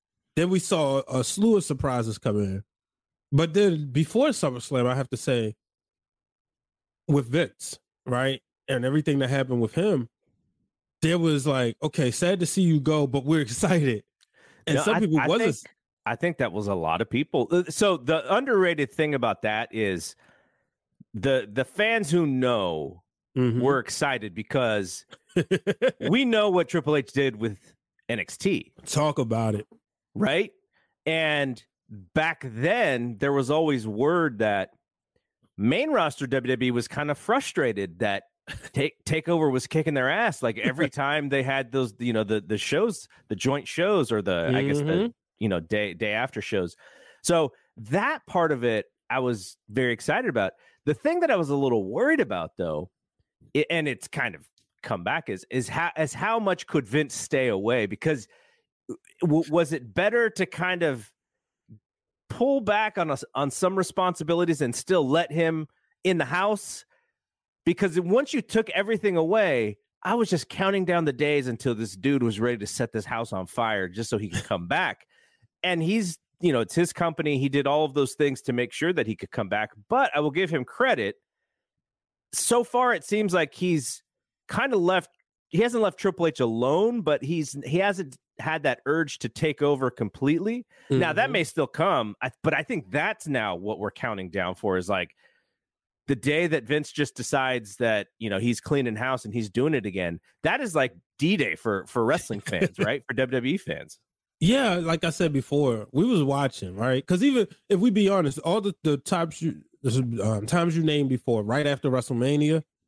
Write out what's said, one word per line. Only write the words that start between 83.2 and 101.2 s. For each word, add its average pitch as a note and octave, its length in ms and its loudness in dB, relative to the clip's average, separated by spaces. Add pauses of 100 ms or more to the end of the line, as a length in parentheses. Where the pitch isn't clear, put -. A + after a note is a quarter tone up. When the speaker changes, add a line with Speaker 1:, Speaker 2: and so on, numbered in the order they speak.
Speaker 2:
like D#3+ 200 0
he's E3 480 -2 (480)
kinda B3 280 0
left, F3 320 2 (380)
he E3 100 -2
hasn't A#3 240 2
left F#3+ 160 0
Triple F3 280 0
H D#3 140 0
alone, D3 640 2
but D3 200 0
he's, D3+ 340 -2 (100)
he D3 120 -2
hasn't F#3 380 -2 (220)
had D#3+ 240 -4
that C3+ 240 0
urge D3+ 320 0
to A#2+ 100 -4
take D#3 320 -2
over C3+ 300 2
completely. E3+ 760 -2 (240)
Now, D#3 240 2
that A3+ 120 2
Speaker 1:
Mm-hmm. C4 80 -4
Speaker 2:
may F3+ 120 0
still C#3+ 220 -2
come, C3+ 560 0
I, B2+ 80 -4 (120)
but D#3 120 0
I D3 80 -2
think D3+ 280 -6
that's D#3+ 380 -4
now A2 280 0
what G2 220 -6
we're G2+ 120 -4
counting G2 400 -8
down F2+ 240 -4
for F#2+ 240 0
is, F2 100 -4
like, F#2 260 -2 (920)
the C#3 100 0
day D3+ 320 0
that D3 160 -2
Vince D3 260 -2
just - 240 -4
decides B2+ 600 -2
that, A2 320 0 (100)
you A2 120 -6
know, G2 100 0
he's A#2 200 0
cleaning B2+ 360 -2
house B2+ 280 -4
and G#2 100 -10
he's A2 160 -4
doing D3 240 0
it A2 120 -2
again. F2+ 320 -4 (240)
That G#3+ 180 0
is, G#3 140 -6
like, C3 180 0 (260)
D-Day D3+ 380 0